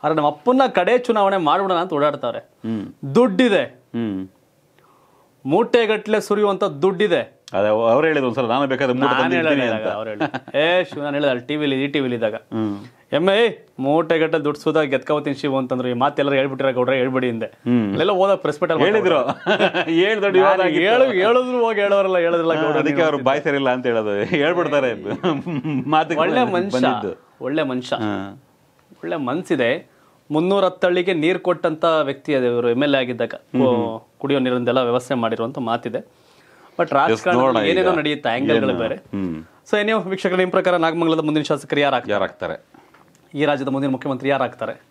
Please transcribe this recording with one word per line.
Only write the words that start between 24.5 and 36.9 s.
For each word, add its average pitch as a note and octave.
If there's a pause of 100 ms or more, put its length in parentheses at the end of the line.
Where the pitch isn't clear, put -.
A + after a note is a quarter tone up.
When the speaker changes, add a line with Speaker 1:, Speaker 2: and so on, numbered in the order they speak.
Speaker 2:
ಮಾತಿಗೆ D#3
Speaker 1:
ಒಳ್ಳೆ G#3+
Speaker 2:
ಬಂದಿದ್ದು. F3+
Speaker 1:
ಮನುಷ್ಯ, G#2 (280)
ಒಳ್ಳೆ C#3+
ಮನುಷ್ಯ. B2+
Speaker 2:
ಹಾ. G2+ (600)
Speaker 1:
ಒಳ್ಳೆ E3+
ಮನ್ಸಿದೆ. C#3 (400)
ಮುನ್ನೂರ F#3
ಹತ್ತಳ್ಳಿಗೆ F3+
ನೀರ್ E3+
ಕೊಟ್ಟಂತ F3
ವ್ಯಕ್ತಿ D3
ಅದೇ B2+
ಇವರು, A#2+
ಎಮ್ B2
ಎಲ್ C#3+
ಎ -
ಆಗಿದ್ದಾಗ. B2
Speaker 2:
ಹ್ಮ್, -
Speaker 1:
ಕೊ-, B2+
Speaker 2:
ಹ್ಮ್. A#2
Speaker 1:
ಕುಡಿಯೋ C#3
ನೀರಿಂದೆಲ್ಲ B2
ವ್ಯವಸ್ಥೆ B2
ಮಾಡಿರುವಂತ A2+
ಮಾತಿದೆ. A#2 (520)
But E3+
Speaker 2:
Just C#3